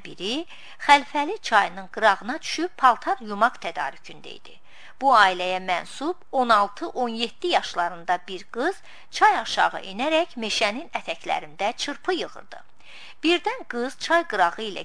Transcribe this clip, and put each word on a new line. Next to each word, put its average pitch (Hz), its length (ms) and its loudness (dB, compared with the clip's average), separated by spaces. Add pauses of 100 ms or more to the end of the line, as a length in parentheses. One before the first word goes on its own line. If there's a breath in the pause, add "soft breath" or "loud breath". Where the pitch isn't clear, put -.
biri 202 420 -6 (400 loud breath)
Xəlfəli 294 560 4
çayının 190 460 0
qırağına 214 520 2
düşüb - 360 -4
paltar 269 440 4
yumaq 214 400 0
tədarükündə 156 680 -8
idi. - 260 -14 (480 loud breath)
Bu 269 160 6
ailəyə 185 480 6
mənsub 185 480 -2 (180)
on 247 160 2
altı, 208 400 4
on 240 200 -2
yeddi 226 380 -4
yaşlarında 180 720 0 (100)
bir 180 160 -8 (100)
qız 294 220 0 (340 loud breath)
çay 381 280 6
aşağı 170 420 2 (120)
enərək 311 520 2
meşənin 220 560 0
ətəklərində 165 760 -2
çırpı - 360 -4
yığırdı. - 480 -6 (640 loud breath)
Birdən 349 480 2
qız 240 260 -4
çay 339 320 2
qırağı 349 380 4
ilə 175 160 -8